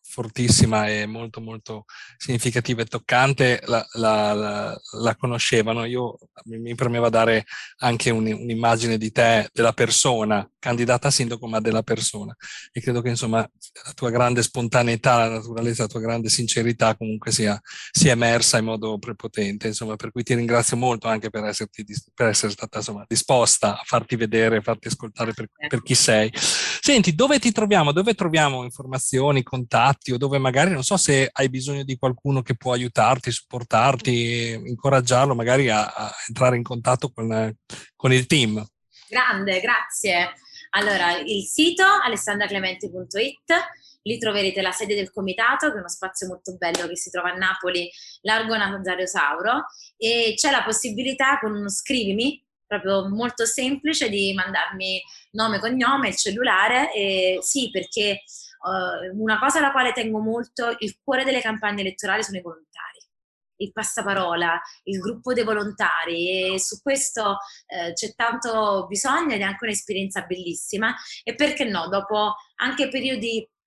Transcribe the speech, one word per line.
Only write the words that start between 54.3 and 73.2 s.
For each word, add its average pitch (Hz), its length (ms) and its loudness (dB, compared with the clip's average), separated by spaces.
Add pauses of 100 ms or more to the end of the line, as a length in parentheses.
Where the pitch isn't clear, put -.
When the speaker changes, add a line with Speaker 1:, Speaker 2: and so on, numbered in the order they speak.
Speaker 2:
mandarmi 185 680 -4 (320)
nome, 214 280 0
cognome, 254 480 0
il - 80 -4
cellulare. 226 760 2
E 190 480 0
sì, 247 300 -2
perché, 202 400 -2
eh, 185 1040 -6
una 214 240 0
cosa 285 200 2
alla 277 140 2
quale 254 200 2
tengo 220 260 -2
molto, 233 600 -4
il 202 240 -8
cuore 262 220 0
delle 262 160 0
campagne 214 420 -4
elettorali 196 400 -2
sono 196 160 -6
i 180 40 -8
volontari, - 560 -16 (580)
il 202 160 -8
passaparola, 180 880 -2 (240)
il 190 140 -6
gruppo 226 340 -6
dei 233 120 0
volontari, 185 1080 -2
e 190 40 -4
su 190 240 -6
questo, 220 560 -2 (280)
eh, 175 260 -8
c'è 214 220 -8
tanto 220 720 0
bisogno 269 460 0
ed 202 60 -2
è 196 40 -2
anche 196 200 -6
un'esperienza 196 580 -4
bellissima. 185 720 -6 (280)
E 233 120 -6
perché 294 300 0
no, 180 240 -4
dopo 202 460 -2 (220)
anche 269 320 -2
periodi 233 600 -4 (180)